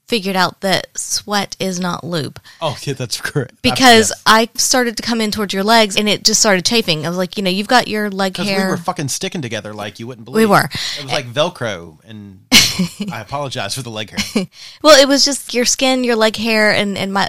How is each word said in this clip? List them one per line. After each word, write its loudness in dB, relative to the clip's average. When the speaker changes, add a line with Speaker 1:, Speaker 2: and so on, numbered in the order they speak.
Speaker 1:
figured -2
out 0
that 0
sweat -4
is -4
not -4
lube. -6
Speaker 2:
Oh, -4
yeah, -4
that's -6
correct. -4
Speaker 1:
Because 6
Speaker 2:
Yes. -8
Speaker 1:
I 4
started 0
to -8
come -2
in 0
towards -4
your 0
legs 4
and 0
it 0
just 2
started 2
chafing. 0
I -2
was -4
like, -4
you -4
know, 0
you've -2
got 4
your -2
leg -2
Speaker 2:
'Cause -4
Speaker 1:
hair. 0
Speaker 2:
we 0
were -2
fucking -4
sticking -6
together -8
like -10
you -10
wouldn't -16
Speaker 1:
We -14
Speaker 2:
believe. 4
Speaker 1:
were. 4
Speaker 2:
It -10
was -8
like -4
Velcro, -4
and -18
Speaker 1:
<laughs> 0
Speaker 2:
I -8
apologize -6
for -8
the -12
leg -8
hair. -4
Speaker 1:
<laughs> -20
Well, 10
it 8
was 4
just -4
your 0
skin, 2
your 2
leg 2
hair, 2
and, 0
and -4
my, 0